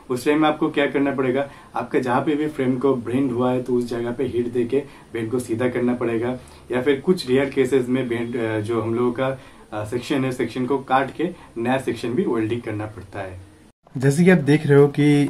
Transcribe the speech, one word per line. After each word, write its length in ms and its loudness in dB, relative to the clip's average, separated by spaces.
उस 160 -4
टाइम 160 4
में 80 4
आपको 200 -2
क्या 160 0
करना 260 0
पड़ेगा, 380 -2
आपका 240 -2
जहाँ 220 0
पे 140 0
भी 120 -2
frame 300 -2
को 180 2
bend 360 -2
हुआ 200 0
है 120 -2
तो 100 -2
उस 160 0
जगह 220 -4
पे 120 -4
हीट 300 -2
देके 300 0
bend 180 -4
को 80 -2
सीधा 300 -2
करना 240 0
पड़ेगा, 440 -2
या 100 -2
फिर 180 2
कुछ 300 0
rare 200 2
cases 400 2
में 180 0
bend, 300 -4
अ, 220 -2
जो 220 -2
हम 140 -2
लोगों 160 0
का, 160 -2
अ, 120 -6
section 400 -4
है, 60 -2
section 340 -4
को 120 0
काट 380 0
के 140 -2
नया 200 0
section 320 -4
भी 140 0
वेल्डिंग 380 -2
करना 240 -8
पड़ता 340 -14
है। 340 -14
जैसे 260 4
कि 60 8
आप 80 8
देख 300 2
रहे 100 8
हो 100 10
कि 160 0